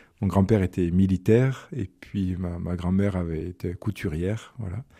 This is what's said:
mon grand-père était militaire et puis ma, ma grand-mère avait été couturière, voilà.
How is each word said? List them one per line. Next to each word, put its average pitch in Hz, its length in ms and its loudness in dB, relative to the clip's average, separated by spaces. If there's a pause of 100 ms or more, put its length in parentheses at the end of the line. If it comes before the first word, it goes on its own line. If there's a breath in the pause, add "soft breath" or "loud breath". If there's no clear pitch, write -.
(200 loud breath)
mon 101 80 0
grand-père 95 340 4
était 90 280 0
militaire 98 840 2
et 110 140 -6 (120)
puis 92 360 -4
ma, 87 220 -6
ma 87 180 -4
grand-mère 95 400 2
avait 82 320 -4
été 90 260 -8
couturière, 95 840 -6
voilà. 98 240 -8 (160 soft breath)